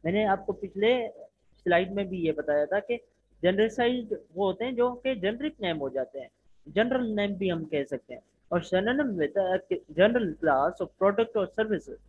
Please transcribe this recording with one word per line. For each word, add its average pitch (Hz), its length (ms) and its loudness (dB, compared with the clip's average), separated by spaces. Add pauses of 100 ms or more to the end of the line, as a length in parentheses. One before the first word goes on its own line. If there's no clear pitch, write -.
मैंने 202 200 0
आपको 196 280 0
पिछले 214 560 0 (480)
slide 180 360 2
में 196 160 -4
भी 185 100 -6
ये 160 140 0
बताया 147 340 0
था 196 140 0
कि - 200 -6 (420)
जनरलाइज्ड 220 760 0 (160)
वो 196 120 0
होते 185 180 -2
हैं 254 100 -4
जो 240 200 0
कि 262 200 -4
generic 233 460 -4
name 175 160 -2
हो 135 140 -4
जाते 131 300 -6
हैं, 123 100 -16 (380)
General 240 380 2
name 202 280 -2
भी 185 140 -2
हम 165 160 -2
कह 151 200 -2
सकते 127 300 -10
हैं। - 80 -18 (300)
और 170 120 0
synonym 240 460 0
with 156 220 0
a 190 260 0 (400)
general 220 280 4
class 156 460 2 (100)
of 160 60 -4 (140)
product 220 340 2
or 190 100 2 (140)
services। 208 480 -2